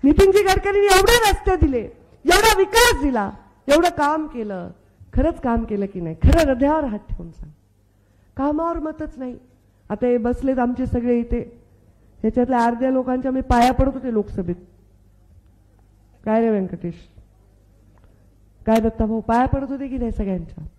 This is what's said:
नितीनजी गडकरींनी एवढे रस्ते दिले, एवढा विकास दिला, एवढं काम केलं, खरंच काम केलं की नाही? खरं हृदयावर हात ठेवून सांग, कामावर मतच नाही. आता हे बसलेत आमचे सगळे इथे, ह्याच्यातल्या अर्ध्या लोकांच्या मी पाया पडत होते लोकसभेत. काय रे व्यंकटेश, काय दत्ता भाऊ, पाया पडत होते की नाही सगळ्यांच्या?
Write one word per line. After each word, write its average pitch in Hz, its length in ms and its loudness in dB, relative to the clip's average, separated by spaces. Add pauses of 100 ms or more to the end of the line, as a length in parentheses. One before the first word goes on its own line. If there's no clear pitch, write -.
नितीनजी 381 380 6
गडकरींनी 392 440 2
एवढे 415 440 4
रस्ते 381 260 0
दिले, 269 260 0 (420)
एवढा 403 340 4
विकास 453 440 4
दिला, 240 280 -2 (380)
एवढं 330 200 4
काम 311 380 -2
केलं, 202 440 -10 (440)
खरंच 320 260 0
काम 233 240 -2
केलं 202 220 -4
की 196 140 -10
नाही? 165 140 -8
खरं 320 340 4
हृदयावर 277 360 0
हात 208 140 -6
ठेवून 170 320 -12
सांग, 151 200 -18 (880)
कामावर 311 420 -4
मतच 311 400 -10
नाही. 254 200 -12 (520)
आता 214 160 -4
हे 247 100 2
बसलेत 247 420 -2
आमचे 247 280 -2
सगळे 240 320 0
इथे, 233 420 -6 (600)
ह्याच्यातल्या 247 440 2
अर्ध्या 240 260 0
लोकांच्या 254 400 -2
मी 262 100 -2
पाया 254 320 2
पडत 269 220 0
होते 262 180 -6
लोकसभेत. 202 420 -4 (1700)
काय 220 160 0
रे 226 100 2
व्यंकटेश, 180 440 -4 (1700)
काय 220 140 4
दत्ता 220 260 -2
भाऊ, 220 140 -4
पाया 233 260 0
पडत 269 240 -4
होते 277 180 -8
की 262 100 -8
नाही 226 140 -4
सगळ्यांच्या? 180 520 -8 (140)